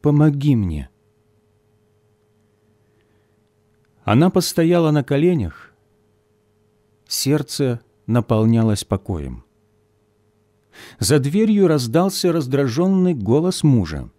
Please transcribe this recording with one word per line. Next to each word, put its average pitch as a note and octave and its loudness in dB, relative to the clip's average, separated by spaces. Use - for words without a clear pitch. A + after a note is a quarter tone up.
Помоги D3 2
мне». E2 -4
Она C#3 2
постояла E3+ 0
на D3+ 0
коленях, C#3 -2
сердце C#3 -4
наполнялось A2+ 2
покоем. D2 -8
За C#3 0
дверью G3 2
раздался D#3+ 0
раздраженный D#3+ 0
голос C#3+ -2
мужа D#2 0